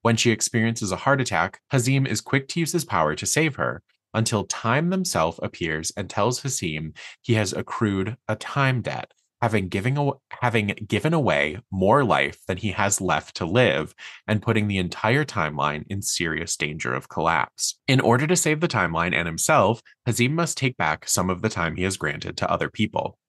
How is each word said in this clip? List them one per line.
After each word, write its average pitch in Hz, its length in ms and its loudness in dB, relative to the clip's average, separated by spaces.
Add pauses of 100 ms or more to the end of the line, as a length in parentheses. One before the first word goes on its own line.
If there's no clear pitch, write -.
When 117 140 4
she 120 140 4
experiences 110 640 0
a 90 40 -2
heart 135 240 2
attack, 95 400 0 (120)
Hazim 135 340 2
is - 140 -2
quick 135 280 -2
to 170 120 -4
use 156 120 -2
his 170 120 -2
power 78 320 0
to 101 100 -6
save 156 300 0
her, 64 260 -2 (300)
until 113 320 0
Time 143 460 0
themself 92 520 0
appears 80 540 -4
and 90 140 -6
tells 113 320 0
Hazim 80 540 -6 (240)
he 117 140 0
has 104 180 2
accrued 104 640 -2 (120)
a 107 80 -2
time 131 460 0
debt, - 300 -6 (280)
having 107 280 2
giving 104 280 -2
aw-, 143 220 0 (120)
having 110 440 0 (120)
given 151 280 0
away 78 440 2 (120)
more 101 340 4
life 71 420 0
than 92 120 -4
he 98 140 -4
has 101 280 0
left 80 360 -2
to 85 100 -4
live, 82 480 2 (320)
and 104 160 0
putting 110 240 2
the 101 120 0
entire 110 460 0
timeline 76 640 -2
in 101 140 -6
serious 82 540 -4
danger 76 360 -6
of 67 160 -6
collapse. - 680 -2 (100)
In 131 120 4
order 123 260 4
to 180 100 2
save 156 240 0
the 175 80 0
timeline 85 460 0
and 85 120 0
himself, 107 540 2 (260)
Hazim 120 260 2
must 165 260 -2
take 131 180 -2
back 78 320 -2
some 92 220 0
of 87 100 -2
the 110 80 0
time 82 280 -2
he 90 80 -2
has 95 120 -2
granted 76 420 -6
to - 120 -2
other 87 180 0
people. - 480 -4 (120)